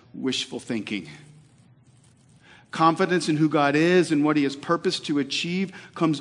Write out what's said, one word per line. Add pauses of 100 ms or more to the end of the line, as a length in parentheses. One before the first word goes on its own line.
(120)
wishful
thinking. (1600)
Confidence
in
who
God
is
and
what
he
has
purposed
to
achieve (240)
comes